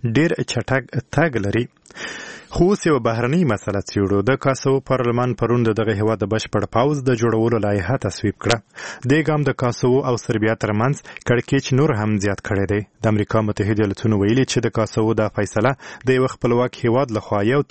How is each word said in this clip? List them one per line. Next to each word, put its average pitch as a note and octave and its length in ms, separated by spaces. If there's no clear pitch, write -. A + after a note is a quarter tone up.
ډېر D#3+ 140
چټک B2+ 320
تګ D3+ 160
لري. A2+ 180
خو E3+ 160
اوس G#3 160
یوه D3 180
بهرنۍ A#2+ 460
مسله G2 300
څېړو. G2 380
د C3 160
کاسوو C3+ 440
پارلمان B2 420
پرون A#2+ 260
د A2 100
دغه A2 240
هیواد G#2+ 220
د G2 100
بشپړ G#2+ 320
پوځ C#3+ 300
د B2+ 160
جوړولو A2+ 460
لایحه G2+ 360
تصویب G2+ 320
کړه. A#2 120
دې D3+ 180
ګام D3+ 180
د C3+ 160
کاسوو B2+ 460
او B2+ 40
سربیا A2 300
ترمنځ A2 320
کړکېچ B2+ 500
نور D#3 120
هم G#2+ 240
زیات G2+ 240
کړی G2 240
دی. G#2 80
د A2 100
امریکا G#2+ 340
متحده G#2 380
ایالتونو G#2 380
ویلي A#2+ 220
چې - 220
د - 120
کاسوو A2 420
دا G#2+ 160
فیصله G#2+ 360
د B2+ 80
یوه C3 160
خپلواک A#2+ 500
هیواد A#2+ 340
لخوا G2+ 220
یو C#3+ 180